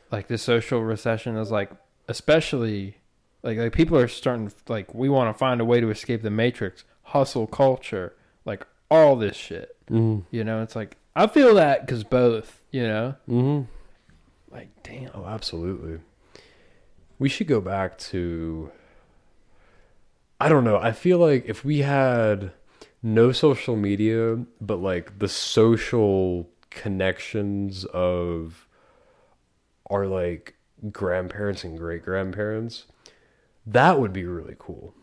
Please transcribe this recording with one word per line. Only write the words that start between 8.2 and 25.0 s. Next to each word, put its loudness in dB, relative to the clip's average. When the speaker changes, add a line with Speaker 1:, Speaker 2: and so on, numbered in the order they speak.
Speaker 1:
like, -10
all 8
this -2
shit. -14
Speaker 2:
Mm-hmm. 0
Speaker 1:
You -4
know, -4
it's -10
like, -12
I 4
feel 8
that 4
'cause -4
both, 0
you -2
know? -2
Speaker 2:
Mm-hmm. 0
Speaker 1:
Like, -20
damn. -16
Speaker 2:
Oh, -14
absolutely. -8
We 0
should -4
go 2
back -4
to, -6
I 2
don't 6
know. 4
I 0
feel 2
like 4
if -8
we 0
had 2
no 4
social 2
media, 0
but, -4
like, -4